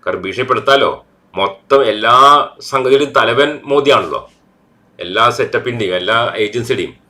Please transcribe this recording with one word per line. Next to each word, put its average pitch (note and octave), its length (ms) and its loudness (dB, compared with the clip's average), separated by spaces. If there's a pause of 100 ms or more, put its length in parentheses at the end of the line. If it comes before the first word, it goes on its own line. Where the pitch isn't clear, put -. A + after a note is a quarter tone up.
കാരണം F#2 140 -6
ഭീഷണിപ്പെടുത്താലോ, A2+ 840 -2 (300)
മൊത്തം G2 500 0
എല്ലാ B2 640 4 (120)
സംഗതിയിലും C3+ 560 0
തലവൻ B2+ 460 0
മോദിയാണല്ലോ, C3 680 0 (680)
എല്ലാ G2+ 300 0
സെറ്റപ്പിന്റെയും A#2+ 680 -4
എല്ലാ A2+ 420 -2
ഏജൻസിയുടെയും A2 720 -4